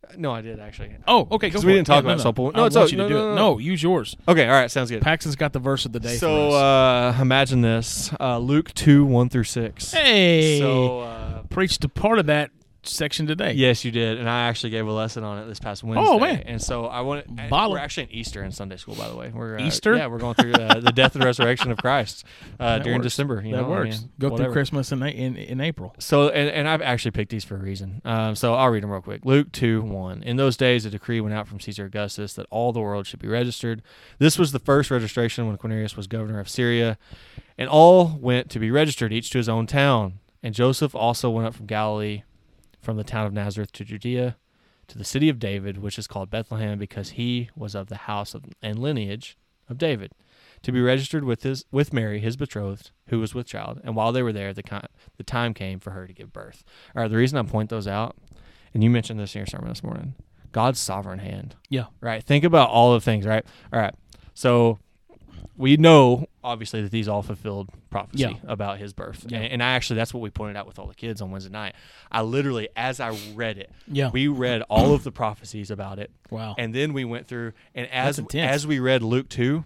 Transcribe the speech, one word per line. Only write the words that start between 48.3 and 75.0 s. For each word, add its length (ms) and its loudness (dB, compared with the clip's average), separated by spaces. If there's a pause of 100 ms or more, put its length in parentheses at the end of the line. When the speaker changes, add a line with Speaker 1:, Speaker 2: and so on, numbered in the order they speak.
Speaker 1:
of, 100 -16 (160)
and 180 -6
lineage 580 -6 (320)
of 100 -10
David, 320 -2 (520)
to 100 -4
be 80 2
registered 440 0
with 200 -4
his, 260 -6
with 220 0
Mary, 260 -2
his 180 -4
betrothed, 540 -8 (180)
who 120 -2
was 140 -6
with 120 -8
child. 380 -12
And 100 -8
while 180 0
they 100 0
were 100 -2
there, 200 -6
the 120 -12
ki-, 140 -10 (380)
the 80 -16
time 300 -4
came 240 -10
for 140 -14
her 140 -14
to 60 -20
give 200 -20
birth. 320 -20 (320)
All 60 -2
right, 80 -2
the 60 0
reason 220 2
I 40 -2
point 280 -4
those 160 -6
out, 300 -6 (580)
and 80 2
you 80 6
mentioned 300 0
this 140 -10
in 60 -10
your 60 -8
sermon 220 -12
this 160 -12
morning, 300 -10 (360)
God's 300 0
sovereign 400 -8
hand. 340 -12 (140)
Speaker 2:
Yeah. 180 -4 (140)
Speaker 1:
Right? 220 -6
Think 220 4
about 260 8
all 240 8
the 60 2
things, 240 0
right? 200 0 (280)
All 80 -2
right. 140 -4 (400)
So 440 4 (800)
we 200 6
know, 500 10 (180)
obviously, 380 -6
that 80 -6
these 180 -4
all 140 -2
fulfilled 460 -10 (220)
prophecy 320 -6
Speaker 2:
Yeah. 120 -4 (120)
Speaker 1:
about 320 -8
his 140 -14
birth. 360 -16
Speaker 2:
Yeah. 120 -8
Speaker 1:
And, 140 -8
and 80 -2
I 100 0
actually, 240 -2
that's 180 -4
what 60 -8
we 100 -10
pointed 260 -10
out 100 -12
with 120 -20
all 80 -14
the 80 -16
kids 260 -12
on 100 -10
Wednesday 200 -12
night. 240 -12 (360)
I 120 -2
literally, 540 -2
as 240 -4
I 160 -6 (180)
read 240 -6
it, 120 -18 (160)
Speaker 2:
Yeah. 240 -2
Speaker 1:
we 180 0
read 420 -2
all 240 6
of 100 0